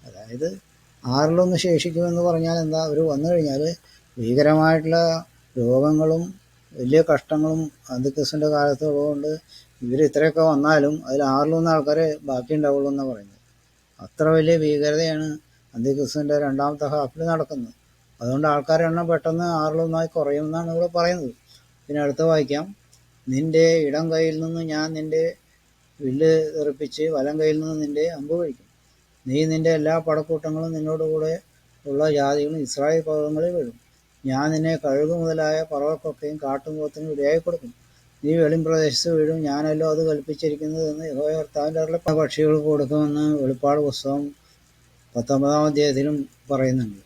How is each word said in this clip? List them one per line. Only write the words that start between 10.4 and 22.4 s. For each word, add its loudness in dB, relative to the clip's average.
വന്നാലും 4
അതിൽ -2
ആറിലൊന്ന് 2
ആൾക്കാരെ 2
ബാക്കി -4
ഉണ്ടാവുള്ളൂ 0
എന്നാണ് -4
പറയുന്നത്. -14
അത്ര -4
വലിയ 4
ഭീകരതയാണ് 0
അന്തിക്രിസ്തുവിൻ്റെ -2
രണ്ടാമത്തെ -2
ഹാഫിൽ -4
നടക്കുന്നത്. -4
അതുകൊണ്ട് 0
ആൾക്കാരുടെ 2
എണ്ണം -2
പെട്ടെന്ന് 0
ആറിലൊന്നായി -2
കുറയുമെന്നാണ് -4
ഇവിടെ -2
പറയുന്നത്. -2
പിന്നെ -2
അടുത്ത -2
വായിക്കാം, 2